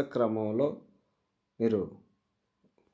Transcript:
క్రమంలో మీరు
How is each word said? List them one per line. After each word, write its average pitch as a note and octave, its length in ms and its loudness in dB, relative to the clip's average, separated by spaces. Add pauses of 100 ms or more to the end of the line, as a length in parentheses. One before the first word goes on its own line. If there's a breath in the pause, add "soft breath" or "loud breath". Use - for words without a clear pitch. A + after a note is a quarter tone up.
(140)
క్రమంలో A2 540 2 (920)
మీరు A2+ 220 2 (1120)